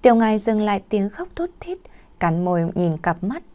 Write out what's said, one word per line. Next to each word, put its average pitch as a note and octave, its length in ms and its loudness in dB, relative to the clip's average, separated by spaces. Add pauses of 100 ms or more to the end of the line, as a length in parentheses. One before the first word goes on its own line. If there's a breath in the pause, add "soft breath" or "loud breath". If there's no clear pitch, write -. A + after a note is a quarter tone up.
Tiêu A#3+ 120 8
Ngài A3 240 2
dừng G#3+ 220 0
lại G#3 280 0
tiếng G3+ 220 0
khóc F4 260 -12
thút F4 140 -4 (100)
thít, F4+ 180 -10 (420 soft breath)
cắn E3+ 240 0
môi F3 300 0
nhìn E3+ 220 0
cặp E3+ 280 -4
mắt C4 180 -6 (120)